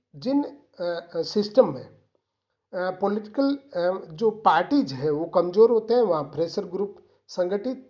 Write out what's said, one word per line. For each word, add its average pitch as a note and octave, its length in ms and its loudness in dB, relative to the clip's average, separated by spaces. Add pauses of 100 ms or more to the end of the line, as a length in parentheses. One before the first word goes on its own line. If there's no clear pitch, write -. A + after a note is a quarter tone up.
(160)
जिन, C4 280 0 (360)
अ, F3+ 40 -6
अ, F3 380 -4
सिस्टम G3+ 520 2
में, A#2+ 120 -12
अ, - 120 -20 (760)
पॉलिटिकल, G3+ 800 -2
अ, F#3 560 -4
जो G#3+ 180 0
पार्टीज F#3+ 640 2
है C3+ 160 -4
वो D3+ 160 -2
कमज़ोर F3+ 460 4
होते A3 220 2
हैं B3 80 6
वहाँ E3+ 220 2
प्रेशर E3 420 -4
ग्रुप F#3+ 300 -6 (320)
संगठित G3+ 640 -4